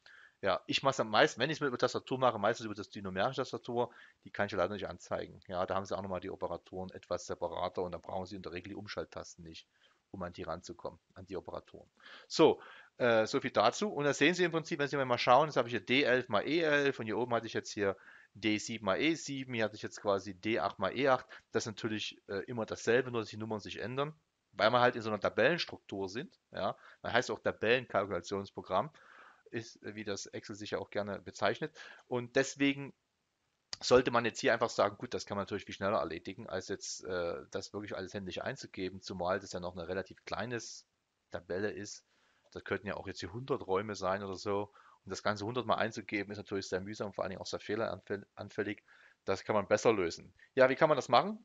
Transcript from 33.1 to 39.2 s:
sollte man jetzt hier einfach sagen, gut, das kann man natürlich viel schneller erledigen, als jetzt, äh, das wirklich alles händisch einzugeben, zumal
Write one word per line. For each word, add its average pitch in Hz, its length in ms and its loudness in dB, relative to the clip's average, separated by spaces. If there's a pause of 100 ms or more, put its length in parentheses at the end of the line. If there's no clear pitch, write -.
sollte 123 300 6
man 120 140 4
jetzt 110 140 -4
hier 127 140 4
einfach 117 160 2
sagen, 101 280 2
gut, - 180 -8
das 92 100 -6
kann 104 120 -4
man 98 60 0
natürlich 98 220 -6
viel 98 80 -12
schneller 101 240 0
erledigen, 85 500 -6
als 95 200 -6
jetzt, - 380 -6
äh, 85 440 -2
das - 240 -8
wirklich 104 220 -8
alles 95 180 -8
händisch 95 280 -6
einzugeben, 98 600 -8
zumal 92 380 -2